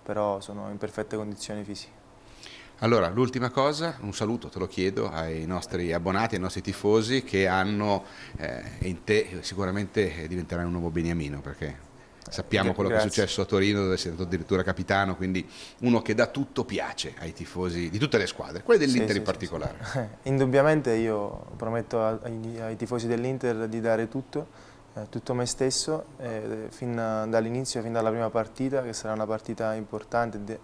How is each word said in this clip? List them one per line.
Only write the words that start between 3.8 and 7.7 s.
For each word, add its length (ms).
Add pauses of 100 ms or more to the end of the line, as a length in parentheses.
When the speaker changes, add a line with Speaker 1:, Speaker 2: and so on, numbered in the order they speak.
Speaker 2:
un 120
saluto, 360
te 100
lo 80
chiedo, 420
ai 360
nostri 480
abbonati, 420
ai 60
nostri 200
tifosi 640
che 240
hanno, 560 (340)